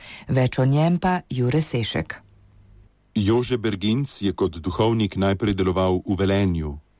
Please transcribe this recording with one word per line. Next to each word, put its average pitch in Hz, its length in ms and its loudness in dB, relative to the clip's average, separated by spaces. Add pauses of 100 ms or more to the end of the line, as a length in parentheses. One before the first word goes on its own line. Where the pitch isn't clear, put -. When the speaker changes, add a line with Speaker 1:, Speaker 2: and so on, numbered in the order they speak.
(320)
Speaker 1:
Več 127 260 2
o 131 60 4
njem 156 320 4
pa 180 320 0
Jure 127 320 0
Sešek. - 640 -4 (880)
Speaker 2:
Jože 117 480 0
Berginc 107 480 -2 (160)
je 98 80 2
kot 87 240 -2
duhovnik 104 640 0
najprej 98 320 0
deloval 92 480 0
v 95 160 -2
Velenju, 90 640 0 (200)